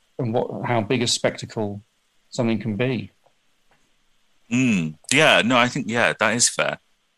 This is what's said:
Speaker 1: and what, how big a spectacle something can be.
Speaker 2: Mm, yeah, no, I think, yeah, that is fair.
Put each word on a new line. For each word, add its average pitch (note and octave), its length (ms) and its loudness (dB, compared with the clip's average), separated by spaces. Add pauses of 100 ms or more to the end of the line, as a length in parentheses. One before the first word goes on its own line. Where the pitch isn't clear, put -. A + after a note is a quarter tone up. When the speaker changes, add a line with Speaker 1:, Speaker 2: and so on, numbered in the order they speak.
(180)
Speaker 1:
and A#2+ 160 -4
what, A#2+ 320 -4
how A#2 160 0
big A#2 220 0
a A#2 40 -2
spectacle G#2 760 -4 (480)
something A2+ 280 -2
can G#2+ 160 -6
be. A#2+ 360 -4 (1400)
Speaker 2:
Mm, G#2+ 440 0 (160)
yeah, B2+ 320 6
no, B2 140 2
I A#2+ 100 4
think, B2 220 -6
yeah, G#2+ 300 2
that G#2+ 140 2
is A#2 160 0
fair. D2 300 -4 (380)